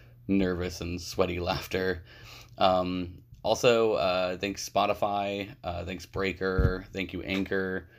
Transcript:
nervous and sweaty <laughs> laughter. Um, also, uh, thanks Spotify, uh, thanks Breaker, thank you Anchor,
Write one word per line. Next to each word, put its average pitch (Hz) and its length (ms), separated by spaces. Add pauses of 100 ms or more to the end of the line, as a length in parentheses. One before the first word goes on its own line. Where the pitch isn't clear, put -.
(280)
nervous 90 540
and 87 180
sweaty 90 400
<laughs> - 0
laughter. 92 640 (540)
Um, 92 640 (240)
also, 113 500
uh, 92 440
thanks 98 300
Spotify, 101 880 (100)
uh, 87 220
thanks 92 200
Breaker, 92 880
thank 95 220
you 90 80
Anchor, 95 680 (100)